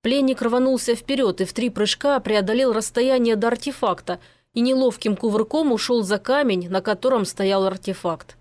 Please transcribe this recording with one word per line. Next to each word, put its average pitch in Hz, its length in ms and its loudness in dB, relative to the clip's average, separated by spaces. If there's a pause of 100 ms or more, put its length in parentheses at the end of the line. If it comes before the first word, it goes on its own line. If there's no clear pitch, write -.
Пленник 262 420 0
рванулся 247 520 0
вперёд 240 460 -2
и 190 40 0
в - 80 -8
три 226 180 -2
прыжка 220 500 0
преодолел 220 520 0
расстояние 233 640 2
до 220 120 0
артефакта 233 720 -4 (340)
и 233 60 -2
неловким 247 560 2
кувырком 226 560 0
ушёл 233 300 0
за 202 160 -2
камень, 226 500 0
на 190 120 0
котором 214 440 0
стоял 196 400 0
артефакт. 185 760 -6